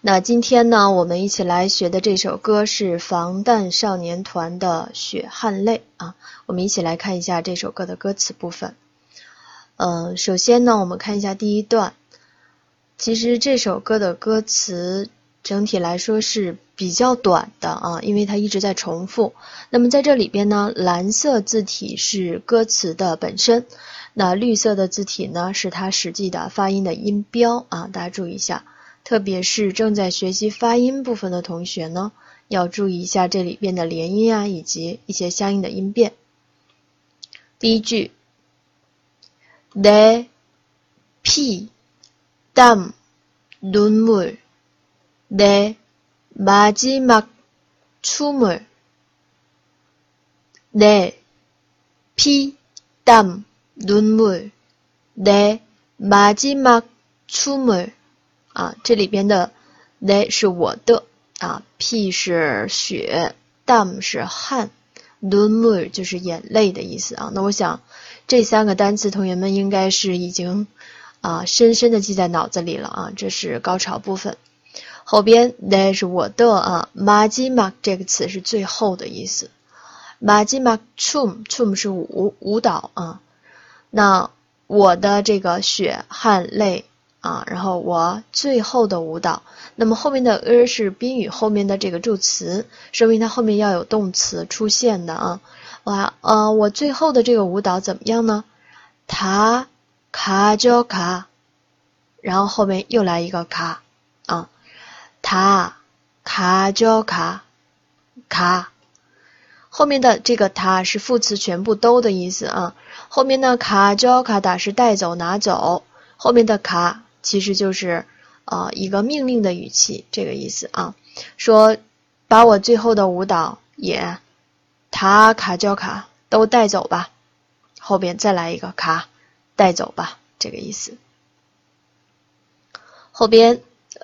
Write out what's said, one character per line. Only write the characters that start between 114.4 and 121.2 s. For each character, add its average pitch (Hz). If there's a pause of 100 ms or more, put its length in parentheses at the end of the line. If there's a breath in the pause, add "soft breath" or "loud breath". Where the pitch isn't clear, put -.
다 180
是 196
带 226
走、 175
拿 175
走， 180 (340 soft breath)
后 -
面 233
的 208
가 180 (260)
其 202
实 196
就 196
是， 180 (380 soft breath)
呃， 180
一 190
个 196
命 269
令 247
的 185
语 180
气， -
这 -
个 139
意 69
思 -
啊。 - (440 loud breath)